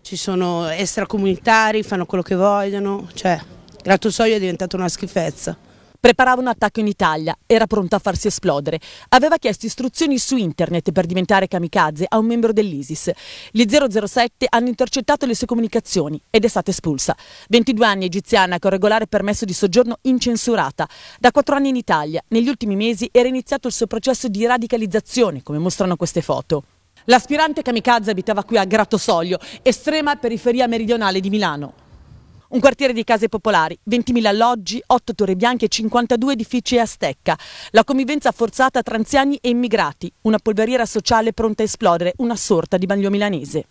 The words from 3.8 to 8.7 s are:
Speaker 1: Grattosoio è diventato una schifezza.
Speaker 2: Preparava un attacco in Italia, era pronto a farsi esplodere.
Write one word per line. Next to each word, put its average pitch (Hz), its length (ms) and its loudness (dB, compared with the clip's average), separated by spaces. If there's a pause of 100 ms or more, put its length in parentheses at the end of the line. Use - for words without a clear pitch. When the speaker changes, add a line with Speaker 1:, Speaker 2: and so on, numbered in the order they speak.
Speaker 1:
Grattosoio 220 520 0
è 214 40 -2
diventato 185 380 -4
una 180 140 -2
schifezza. 165 680 -6 (420)
Speaker 2:
Preparava 254 440 4
un 254 40 -2
attacco 226 340 -2
in 214 60 0
Italia, 160 480 -2 (120)
era 226 200 4
pronto 202 300 0
a - 20 2
farsi 180 280 -2
esplodere. 151 520 -2 (300)